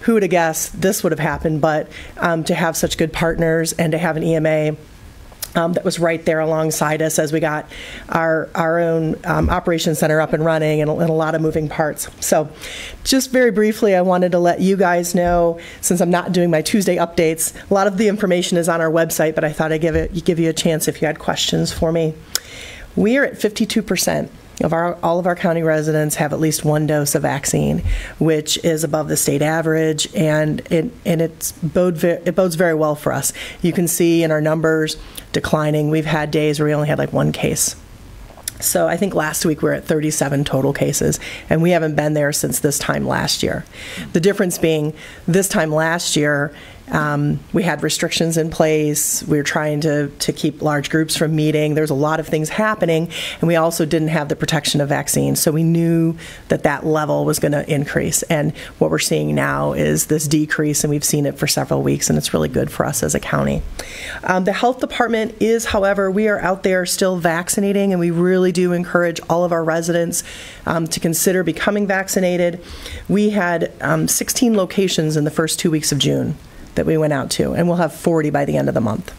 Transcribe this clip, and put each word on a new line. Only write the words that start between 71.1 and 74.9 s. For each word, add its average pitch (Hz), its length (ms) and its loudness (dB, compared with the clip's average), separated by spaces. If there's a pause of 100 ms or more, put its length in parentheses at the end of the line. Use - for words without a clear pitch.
becoming 202 440 0
vaccinated. 180 720 0 (480)
We 208 220 2
had, 175 500 0
um, 156 300 0
sixteen - 460 2
locations 180 600 0